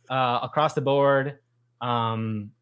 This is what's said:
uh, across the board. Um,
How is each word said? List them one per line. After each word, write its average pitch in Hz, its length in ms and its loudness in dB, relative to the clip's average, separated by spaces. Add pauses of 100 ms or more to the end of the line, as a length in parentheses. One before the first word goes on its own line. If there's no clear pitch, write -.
(100)
uh, 127 320 0
across 151 320 0
the 156 60 0
board. 139 580 2 (420)
Um, 113 720 -2 (120)